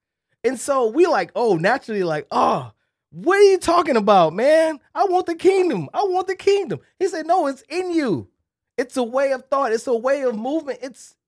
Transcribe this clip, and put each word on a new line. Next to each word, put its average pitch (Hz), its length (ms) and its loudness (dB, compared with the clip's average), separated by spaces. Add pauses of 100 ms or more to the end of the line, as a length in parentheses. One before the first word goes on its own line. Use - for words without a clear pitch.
(440)
And 240 160 -2
so 262 280 0
we 269 200 2
like, 214 280 -2
oh, 220 220 2
naturally 208 460 -2
like, 156 280 -4
"Oh, 202 400 -2 (400)
what 233 260 0
are 403 60 6
you 392 140 6
talking 330 400 0
about, 196 360 4
man? 302 460 2 (140)
I 330 120 0
want 359 200 0
the 339 100 -6
kingdom. 330 580 0
I 359 100 -2
want 370 240 -2
the 381 80 -6
kingdom." 370 440 -2 (200)
He 370 80 0
said, 320 200 -6
"No, 339 200 2
it's 277 220 -8
in 359 220 -6
you." 226 360 -2 (500)
It's 262 180 -6
a 262 80 -2
way 269 280 -2
of 254 160 -6
thought. 269 260 -2
It's 226 140 -6
a 240 100 0
way 262 240 -2
of 247 140 -2
movement. 277 480 -6
It's - 320 -18 (120)